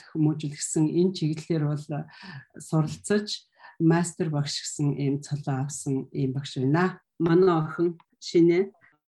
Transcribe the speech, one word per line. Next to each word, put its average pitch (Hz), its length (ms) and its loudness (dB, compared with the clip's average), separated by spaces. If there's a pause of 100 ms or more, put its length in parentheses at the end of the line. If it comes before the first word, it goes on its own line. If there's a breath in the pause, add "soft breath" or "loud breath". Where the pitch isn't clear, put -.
(160)
хүмүүжил 151 400 0
гэсэн 156 320 0
энэ 185 280 0
чиглэлээр 156 520 -2
бол 147 180 -4 (680 loud breath)
суралцаж 165 720 -2 (560 loud breath)
мастер 165 480 2
багш 147 320 -4
гэсэн - 320 -2
ийм 143 240 0
цолоо 143 480 -6
авсан 135 480 -4
ийм 131 160 0
багш 135 240 -6
байна. 160 400 2 (240)
Манай 170 320 6
охин 165 480 0 (240)
шинэ 170 480 4 (420 soft breath)